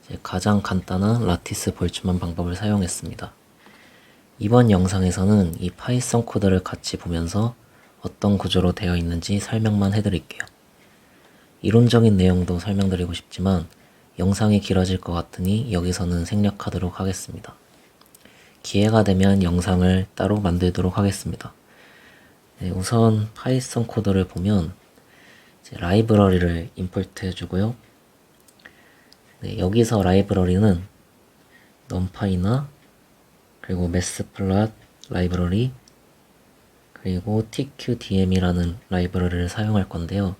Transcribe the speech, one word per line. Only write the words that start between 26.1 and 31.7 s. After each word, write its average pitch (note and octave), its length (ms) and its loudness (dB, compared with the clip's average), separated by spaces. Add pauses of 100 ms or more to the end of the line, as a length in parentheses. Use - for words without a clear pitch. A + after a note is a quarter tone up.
임포트 F#2 500 -8
해주고요. F#2 480 -4 (1700)
네, G2 180 -10
여기서 G#2+ 460 2
라이브러리는 F#2 760 4 (1080)